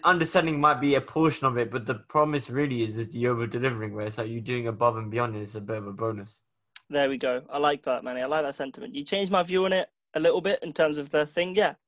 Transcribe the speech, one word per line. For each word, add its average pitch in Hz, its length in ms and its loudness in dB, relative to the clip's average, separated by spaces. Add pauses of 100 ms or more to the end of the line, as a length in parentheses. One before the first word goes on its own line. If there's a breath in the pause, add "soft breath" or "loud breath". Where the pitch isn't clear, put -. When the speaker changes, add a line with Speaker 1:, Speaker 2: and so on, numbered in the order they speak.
Speaker 1:
understanding 165 560 4
might 147 200 4
be 143 160 4
a 131 40 4
portion 156 460 2
of 120 100 2
it, 117 140 0
but 117 160 -4
the 131 80 -2
promise 151 560 0
really 131 320 0
is, 107 160 -4
is 113 100 -6
the 120 200 -2
over 120 180 0
delivering, 113 480 -4
where 104 100 -6
it's 107 140 -6
like 110 100 -6
you're 117 140 -8
doing 120 260 -4
above 113 300 2
and 110 120 -8
beyond, 117 240 -2
and 104 80 -8
it's 101 120 -12
a 107 80 -8
bit 110 160 -6
of 104 80 -10
a 101 60 -12
bonus. 104 500 -6 (480)
Speaker 2:
There 143 180 2
we 135 80 -2
go. 127 320 -2
I 139 80 -8
like 147 280 0
that, 127 200 -2
Manny. 127 160 -6
I 127 60 -2
like 156 180 0
that 139 100 -6
sentiment. 135 400 -10
You 143 100 -8
changed 196 280 -2
my 185 100 4
view 185 220 0
on 190 80 2
it 185 160 0 (240)
a 151 80 -2
little 170 220 4
bit 202 200 0
in 160 120 -8
terms 151 240 2
of 143 100 -8
the 151 160 2
thing. 175 320 -2
Yeah, 190 160 4 (160)